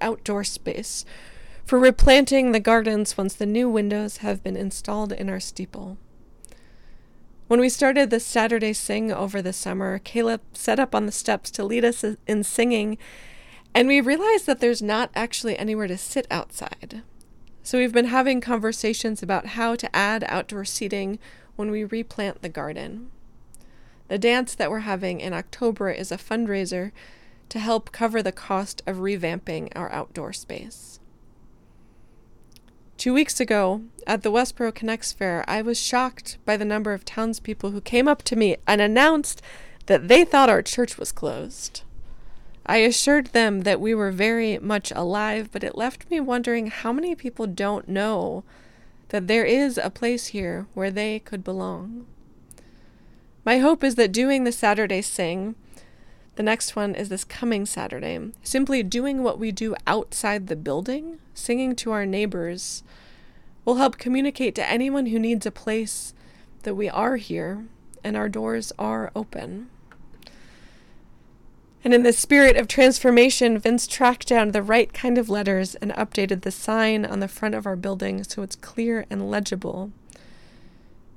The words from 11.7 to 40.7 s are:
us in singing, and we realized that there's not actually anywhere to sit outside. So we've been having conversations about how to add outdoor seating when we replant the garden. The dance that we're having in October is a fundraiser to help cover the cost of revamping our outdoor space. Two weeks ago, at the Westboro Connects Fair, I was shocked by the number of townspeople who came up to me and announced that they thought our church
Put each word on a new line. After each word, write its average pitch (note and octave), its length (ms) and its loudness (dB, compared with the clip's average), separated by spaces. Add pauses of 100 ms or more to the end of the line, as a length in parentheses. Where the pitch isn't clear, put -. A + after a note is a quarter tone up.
us A#3 200 0 (220)
in G#3 180 0
singing, A3 540 0 (760)
and B3 140 6
we C#4 140 6
realized F#4 440 2
that C#4 140 0
there's A#3+ 220 2
not G#3+ 320 0
actually A3+ 440 -4
anywhere G#3+ 280 -4
to F3+ 100 -4
sit - 340 -4
outside. - 680 -8 (640)
So - 160 0
we've B3 140 2
been A#3+ 140 4
having B3+ 360 2
conversations A3 800 -2
about F#3 240 -2
how A#3 300 -2
to - 200 -4
add G#3 320 0
outdoor G3 380 -6
seating G3+ 520 -4 (380)
when G#3+ 140 -4
we G#3+ 140 -4
replant A3 580 -6
the F#3 60 -8
garden. D#3+ 600 -10 (1000)
The G3 100 -2
dance A#3+ 380 2
that F3 140 -2
we're A3 100 -4
having F#3+ 400 -4
in F#3 120 -6
October G3+ 580 -4
is F#3+ 200 -6
a F#3 60 -6
fundraiser G3 760 -4 (580)
to A3+ 120 -8
help A3+ 320 -2
cover A3+ 320 0
the F#3 80 -2
cost - 520 -6
of F#3+ 120 -6
revamping F3 800 -4
our F3 160 -8
outdoor - 400 -10
space. - 680 -14 (2000)
Two B3+ 180 0
weeks D4 240 2
ago, G#3 440 2 (260)
at G#3+ 140 0
the G#3+ 100 0
Westboro A#3+ 420 0
Connects A3 380 -4
Fair, F3+ 340 -4
I G#3+ 160 -2
was A#3 180 -2
shocked - 640 -2
by G#3+ 120 2
the G#3 80 -2
number G#3 280 -2
of G3 120 -6
townspeople A3 680 -4
who G3+ 100 -6
came B3+ 280 2
up D4 160 2
to A3+ 120 -2
me G#3 200 4 (100)
and G#3 140 6
announced C#4 640 4 (440)
that F3 220 6
they D#4 160 10
thought C4+ 260 8
our G3+ 100 6
church - 380 -2